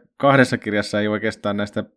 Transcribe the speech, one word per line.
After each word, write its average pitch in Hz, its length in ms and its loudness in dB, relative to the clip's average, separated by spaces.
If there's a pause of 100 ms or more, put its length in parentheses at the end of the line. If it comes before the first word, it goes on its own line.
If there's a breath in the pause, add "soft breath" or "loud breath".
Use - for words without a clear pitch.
(160)
kahdessa 135 420 4
kirjassa 104 420 -4
ei 104 80 -2
oikeastaan 104 480 -4
näistä 104 280 -6 (120)